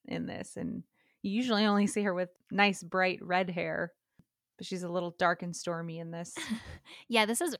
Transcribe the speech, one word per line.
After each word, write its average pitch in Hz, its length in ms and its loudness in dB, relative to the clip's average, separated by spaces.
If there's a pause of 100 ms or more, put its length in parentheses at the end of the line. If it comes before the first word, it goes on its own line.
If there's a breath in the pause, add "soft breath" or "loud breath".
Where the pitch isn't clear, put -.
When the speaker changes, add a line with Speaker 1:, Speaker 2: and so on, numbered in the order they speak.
Speaker 1:
in - 220 -6
this, - 300 -10
and - 260 -6 (380)
you 196 100 -4
usually 220 340 2
only 202 220 6
see 208 160 0
her 202 100 2
with 180 160 0 (220)
nice 196 320 4
bright 185 400 2
red 180 260 2
hair, 170 440 -2 (640)
but 180 100 -12
she's 180 160 -4
a 175 60 -4
little 175 280 -2
dark 175 240 4
and 175 140 -6
stormy 165 440 -4
in 165 120 -8
this. 170 260 -8
Speaker 2:
<laughs> 330 80 -8 (640 loud breath)
Yeah, 226 180 4
this 233 160 0
is 320 180 0